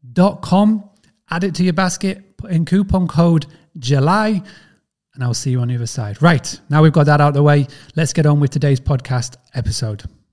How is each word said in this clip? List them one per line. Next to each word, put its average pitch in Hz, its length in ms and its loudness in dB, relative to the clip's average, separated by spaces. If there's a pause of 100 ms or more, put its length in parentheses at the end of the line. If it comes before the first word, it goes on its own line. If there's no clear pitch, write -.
(120)
dot 190 300 0
com, 208 420 2 (460)
add 170 140 -4
it 180 100 -4
to 180 100 -2
your 180 80 0
basket, 190 640 -4
put - 140 -14
in 165 140 0
coupon 190 420 0
code 165 400 2 (320)
July, 165 640 0 (720)
and 127 100 -8
I'll 120 80 -2
see 127 200 -4
you 123 80 0
on 120 80 -2
the 123 80 -4
other 117 100 -6
side. 104 340 -8
Right, 156 480 0
now 151 140 2
we've 156 100 6
got 147 140 2
that 147 140 4
out 147 80 4
of 143 60 0
the 143 80 2
way, 147 260 2 (260)
let's 156 180 -2
get 151 140 0
on 147 140 4
with 139 100 2
today's 135 300 0
podcast 127 560 -4 (180)
episode. 110 480 -6 (300)